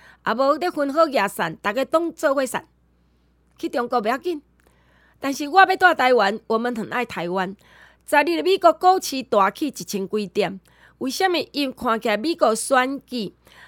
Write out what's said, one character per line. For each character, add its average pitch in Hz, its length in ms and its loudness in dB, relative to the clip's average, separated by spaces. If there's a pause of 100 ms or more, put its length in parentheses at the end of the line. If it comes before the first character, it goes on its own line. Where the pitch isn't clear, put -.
(240)
啊 208 100 0
无 269 240 2
咧 349 140 -2
分 285 200 -2
好 330 160 2
野 208 200 0
散， 165 340 -6
大 202 100 -2
家 254 200 -2
拢 330 200 0
做 285 220 0
伙 269 100 -2
散。 - 240 -6 (920)
去 339 100 -8
中 240 180 -4
国 247 140 -2
不 208 60 -4
要 254 100 0
紧， 311 240 -6 (800)
但 269 120 -4
是 285 160 -6
我 311 120 4
要 381 80 10
住 370 260 4
台 262 220 2
湾， 214 320 2
我 220 100 0
们 240 180 -4
很 196 140 -6
爱 240 160 -4
台 175 240 -8
湾。 190 260 -4 (480)
在 294 200 2
你 330 120 -2
的 311 60 -2
美 359 160 2
国 330 160 6
股 370 260 4
市 277 220 -6
大 202 300 2
起 302 160 -4
一 254 40 -6
千 190 380 -8
几 208 160 -4
点， 190 340 -4 (380)
为 254 140 -6
什 381 180 0
么？ 349 80 0 (140)
因 277 200 -4
看 226 300 -4
起 240 60 -4
来 208 100 0
美 294 160 -2
国 226 220 2
选 262 500 0
举 226 300 -8 (320)